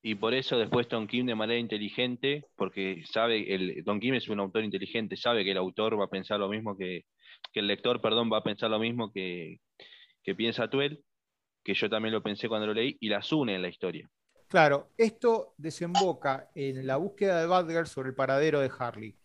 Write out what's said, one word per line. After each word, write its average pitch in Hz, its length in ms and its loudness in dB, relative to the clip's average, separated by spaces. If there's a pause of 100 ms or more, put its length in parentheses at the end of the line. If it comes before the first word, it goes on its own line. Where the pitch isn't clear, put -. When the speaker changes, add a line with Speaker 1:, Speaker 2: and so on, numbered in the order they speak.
Speaker 1:
Y 110 120 -2
por 110 200 0
eso 131 220 0
después 120 320 2
Tom 110 180 -2
Kim 123 200 0
de 117 80 0
manera 110 260 0
inteligente, 123 840 -2 (100)
porque 95 540 -4
sabe, 110 440 0
el, 90 300 -2
Tom 104 160 0
Kim 127 140 0
es 113 140 -2
un 104 120 -2
autor 101 240 0
inteligente, 101 520 -4
sabe 117 280 2
que 98 60 0
el 95 80 0
autor 104 420 0
va 98 40 2
a 92 60 -6
pensar 98 300 -2
lo 98 80 0
mismo 107 280 -4
que, 90 280 -6 (480)
que 107 80 -2
el 101 60 0
lector, 120 340 0
perdón, 113 320 2
va 110 60 4
a 107 60 -2
pensar 107 260 -2
lo 110 80 2
mismo 113 340 -2
que, 90 480 -8 (640)
que 98 120 -2
piensa 113 340 0
Tuel, 143 340 0 (640)
que 98 100 -2
yo 104 160 0
también 110 220 0
lo 107 100 0
pensé 104 260 -4
cuando 107 200 -2
lo 107 60 0
leí, 117 260 -2
y 110 80 -4
las 104 240 -2
une 127 240 2
en 92 60 -2
la 90 60 -4
historia. 87 400 -6 (400)
Speaker 2:
Claro, 147 480 6
esto 226 640 2
desemboca 160 960 0
en 131 320 -4
la 131 100 2
búsqueda 185 440 2
de 165 80 2
Batgirl 165 400 4
sobre 131 220 -6
el 123 40 -8
paradero 139 460 4
de 135 180 2
Harley. 110 460 -8